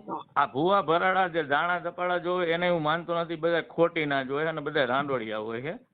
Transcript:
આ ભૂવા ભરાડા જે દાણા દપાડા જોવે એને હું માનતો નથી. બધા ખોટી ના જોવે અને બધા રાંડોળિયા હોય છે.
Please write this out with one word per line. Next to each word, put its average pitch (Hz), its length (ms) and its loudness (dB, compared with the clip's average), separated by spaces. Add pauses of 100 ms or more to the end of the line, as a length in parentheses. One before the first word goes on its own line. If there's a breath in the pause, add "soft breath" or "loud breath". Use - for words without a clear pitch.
(360)
આ 143 100 4
ભૂવા 170 360 2
ભરાડા 185 460 4
જે 160 160 -2
દાણા 165 360 2
દપાડા 180 380 -2
જોવે 180 280 0
એને 170 240 0
હું 170 140 2
માનતો 165 320 0
નથી. 170 200 -4
બધા 165 260 0
ખોટી 165 440 0
ના 139 180 0
જોવે 139 240 -2
અને 160 140 -4
બધા 147 240 0
રાંડોળિયા 123 520 -2
હોય 113 240 -6
છે. 151 100 -8 (220)